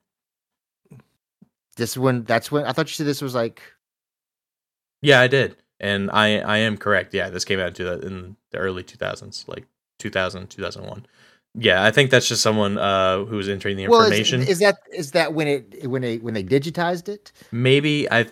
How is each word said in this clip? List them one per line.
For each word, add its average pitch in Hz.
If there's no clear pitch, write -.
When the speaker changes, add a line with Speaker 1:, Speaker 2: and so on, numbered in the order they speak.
Speaker 1:
This 117
one, 127
that's 110
when, 147
I 117
thought 156
you -
said 156
this 139
was, 131
like, 117
Speaker 2:
Yeah, 139
I 127
did. 127
And 101
I, 107
I 107
am 110
correct. 98
Yeah, 92
this 92
came 98
out 90
to 92
the, 90
in 95
the 92
early 92
two -
thousands, -
like, -
two 110
thousand, 92
two -
thousand 95
one. -
Yeah, 98
I 107
think 135
that's 123
just 113
someone, 107
uh, 95
who 110
was 98
entering 101
the 95
Speaker 1:
Well, 226
is, 220
Speaker 2:
information. 127
Speaker 1:
is 175
that, 196
is 160
that 160
when 156
it, 131
when 127
they, 117
when 113
they 104
digitized 170
it? 202
Speaker 2:
Maybe. 139
I, 117